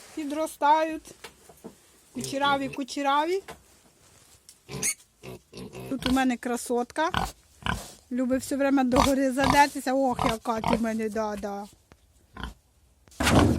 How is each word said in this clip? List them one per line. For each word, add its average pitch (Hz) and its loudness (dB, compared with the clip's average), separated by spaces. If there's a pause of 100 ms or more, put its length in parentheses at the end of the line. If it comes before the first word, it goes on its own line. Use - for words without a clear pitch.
(160)
підростають. 311 0 (1000)
Кучераві, 277 -2
кучераві. 294 -2 (2500)
Тут 262 -4
у - 2
мене 262 4
красотка. 247 -2 (840)
Любить 254 0
все 277 -6
время 277 2
догори 262 4
задертися. 277 4
Ох, 262 2
яка 226 -2
ти 233 2
в 220 -4
мене, 220 -2
да-да. 208 -6 (1900)